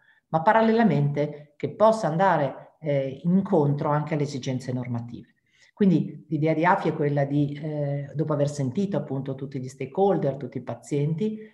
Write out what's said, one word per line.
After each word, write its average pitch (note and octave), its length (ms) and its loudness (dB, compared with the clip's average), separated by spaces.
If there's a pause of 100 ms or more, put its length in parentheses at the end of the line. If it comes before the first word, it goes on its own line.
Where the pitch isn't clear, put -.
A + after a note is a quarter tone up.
(300)
ma D#3+ 120 0
parallelamente G3 1120 2
che - 140 -6
possa G#3+ 380 4
andare, D#3+ 720 0
eh, C#3 460 -4
incontro D#3+ 640 2
anche D3+ 260 0
alle D3 80 0
esigenze C3 500 -4
normative. B2 640 -8 (360)
Quindi - 580 2
l'idea D#3 260 0
di D#3 100 0
afi F#3+ 220 2
è D3+ 80 0
quella C#3+ 280 0
di, C#3+ 380 -2
eh, C#3+ 540 -6
dopo D#3 180 -2
aver C#3+ 160 0
sentito C#3+ 480 -4
appunto C3+ 380 -6
tutti C3+ 240 -10
gli B2+ 100 -10
stakeholder, D3 640 0
tutti C3 240 -10
i A#2+ 60 -8
pazienti, D#3+ 760 -4 (160)